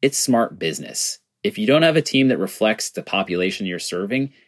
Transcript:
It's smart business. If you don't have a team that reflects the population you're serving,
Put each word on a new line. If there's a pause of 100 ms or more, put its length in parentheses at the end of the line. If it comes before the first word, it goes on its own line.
It's
smart
business. (240)
If
you
don't
have
a
team
that
reflects
the
population
you're
serving, (140)